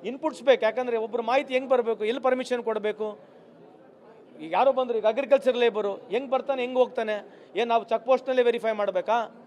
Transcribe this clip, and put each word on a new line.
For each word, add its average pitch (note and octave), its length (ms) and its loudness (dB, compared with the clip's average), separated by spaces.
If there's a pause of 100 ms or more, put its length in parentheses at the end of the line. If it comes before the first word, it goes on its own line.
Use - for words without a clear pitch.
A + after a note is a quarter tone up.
inputs C4 360 -6
ಬೇಕು. B3+ 180 6
ಯಾಕಂದರೆ A#3 340 -2
ಒಬ್ಬರ A3+ 240 -4
ಮಾಹಿತಿ B3+ 320 0
ಹೆಂಗೆ B3+ 160 -2
ಬರಬೇಕು, A3+ 360 0
ಎಲ್ಲಿ A#3+ 160 -2
ಪರ್ಮಿಷನ್ B3 420 -2
ಕೊಡಬೇಕು, G#3+ 560 -4 (1200)
ಈಗ D#3+ 100 -8
ಯಾರೋ A#3+ 200 4
ಬಂದರು, B3 260 -2
ಈಗ G#3 80 -2
ಅಗ್ರಿಕಲ್ಚರ್ A#3+ 520 2
ಲೇಬರು G#3 360 0
ಹೆಂಗೆ A#3 360 -6
ಬರ್ತಾನೆ, C4 320 -2
ಹೆಂಗೆ B3+ 180 -2
ಹೋಗ್ತಾನೆ, A3 360 0 (400)
ಏನು A#3 120 0
ನಾವು A#3 160 2
ಚೆಕ್ A3+ 220 -2
ಪೋಸ್ಟ್ನಲ್ಲೇ B3+ 380 2
ವೆರಿಫೈ A3+ 280 2
ಮಾಡಬೇಕಾ G#3 640 -2 (120)